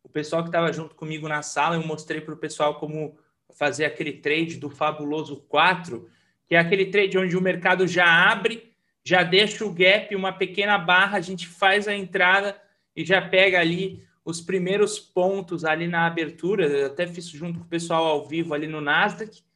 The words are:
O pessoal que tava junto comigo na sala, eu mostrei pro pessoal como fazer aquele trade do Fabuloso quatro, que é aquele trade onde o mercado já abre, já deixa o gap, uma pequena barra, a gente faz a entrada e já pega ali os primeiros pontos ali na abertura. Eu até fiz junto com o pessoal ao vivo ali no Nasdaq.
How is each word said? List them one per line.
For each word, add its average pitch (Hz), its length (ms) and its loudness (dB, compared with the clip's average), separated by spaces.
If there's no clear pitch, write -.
O - 80 -20
pessoal 165 360 -4
que 170 80 -8
tava 170 200 0
junto - 220 -10
comigo 156 320 -10
na 151 160 -4
sala, 151 320 -2
eu 165 100 -2
mostrei 156 360 -6
pro 151 160 -12
pessoal 151 400 -2
como 151 420 -8
fazer 143 320 -2
aquele 147 280 -6
trade 156 460 -4
do 139 120 -10
Fabuloso 147 680 -6
quatro, 165 600 0
que 165 80 0
é 170 60 6
aquele 190 260 2
trade 190 320 0
onde 185 180 0
o 185 60 0
mercado 180 460 2
já 175 420 6
abre, 226 420 -4
já 180 200 4
deixa 202 400 2
o 190 100 -6
gap, 196 400 4
uma 190 180 -4
pequena 196 460 0
barra, 185 400 2
a - 20 0
gente 175 280 -8
faz 202 400 2
a 202 80 -4
entrada 190 600 2
e 165 100 -6
já 180 160 2
pega 185 380 4
ali 175 500 -2
os 165 160 -8
primeiros 196 600 -2
pontos 185 640 -2
ali 160 240 0
na 170 180 2
abertura. 170 600 -2
Eu 139 220 0
até 175 180 -4
fiz 175 200 -12
junto 170 320 -10
com - 60 -16
o - 40 -20
pessoal 170 360 -2
ao 151 240 0
vivo 165 240 -4
ali 151 140 -4
no 156 140 -8
Nasdaq. 196 640 0